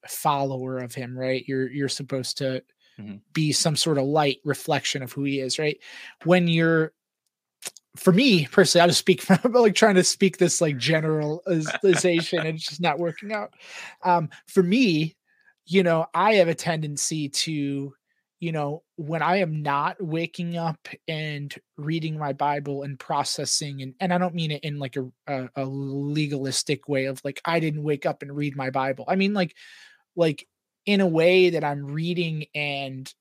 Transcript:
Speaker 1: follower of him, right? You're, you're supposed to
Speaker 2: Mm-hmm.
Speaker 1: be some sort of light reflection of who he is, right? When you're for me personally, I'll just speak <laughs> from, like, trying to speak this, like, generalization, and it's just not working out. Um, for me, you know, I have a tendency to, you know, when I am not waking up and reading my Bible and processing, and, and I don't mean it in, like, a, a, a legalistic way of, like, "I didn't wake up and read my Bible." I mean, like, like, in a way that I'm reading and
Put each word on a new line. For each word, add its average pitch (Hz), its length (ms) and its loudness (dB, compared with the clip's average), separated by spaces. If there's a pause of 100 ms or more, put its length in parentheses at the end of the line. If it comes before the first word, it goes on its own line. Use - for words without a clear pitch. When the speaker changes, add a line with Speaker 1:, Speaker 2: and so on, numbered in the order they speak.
Speaker 1:
follower 135 680 -4
of 123 160 -10
him, 127 220 -10
right? 131 300 -4
You're, 131 240 -4
you're 139 180 -4
supposed 131 500 -6
to 131 240 -6 (340)
Speaker 2:
Mm-hmm. 104 200 -14 (160)
Speaker 1:
be 156 180 0
some 156 240 0
sort 151 240 0
of 135 60 0
light 147 400 2
reflection 143 580 -2
of 123 80 -12
who 143 140 -6
he 139 160 -2
is, 131 180 -4
right? 151 220 -2 (420)
When 175 240 6
you're 165 460 2 (1040)
for - 160 4
me 185 340 6
personally, 175 360 6
I'll 175 60 8
just 160 120 4
speak 131 220 2
<laughs> - 0 -
from, 208 300 4
like, 226 220 6
trying 214 220 6
to 180 80 6
speak - 340 2
this, 175 220 2
like, 156 160 2
generalization, 156 1700 0
and 160 120 -4
it's 160 120 -10
just 147 120 -12
not 160 180 0
working 175 340 -6
out. 208 220 -8 (480)
Um, 170 280 2 (180)
for 190 140 4
me, 175 540 2 (500)
you 185 160 2
know, 165 320 2
I 196 200 4
have 180 140 6
a 165 60 0
tendency 156 720 -4
to, 139 680 -4 (460)
you 165 120 -4
know, 151 300 -4 (140)
when 156 260 -4
I 170 160 2
am 156 240 -2
not 147 400 -2
waking 170 560 -6
up 165 300 -6 (200)
and 151 460 -8 (220)
reading 156 420 -6
my 147 140 -4
Bible 143 500 -4
and 143 160 -10
processing, 143 840 -4
and, 131 180 -14
and 185 120 0
I 180 60 2
don't 180 160 -2
mean 160 160 -4
it 147 140 -6
in, 147 140 -6
like, 139 180 -8
a, 131 140 -6 (160)
a, 131 300 -6
a 135 80 -4
legalistic 139 1200 -4
way 135 180 0
of, 135 180 -8
like, 143 200 -8
"I 170 160 0
didn't 151 240 -2
wake 151 220 -2
up 151 160 -4
and 143 140 -12
read 147 200 -4
my 131 140 -4
Bible." 135 380 -2
I 185 80 0
mean, 196 180 2
like, 185 220 -2 (600)
like, 160 320 0 (380)
in 202 140 4
a 190 80 4
way 175 420 6
that 156 140 -2
I'm 143 220 -4
reading 160 680 -4
and 139 680 -6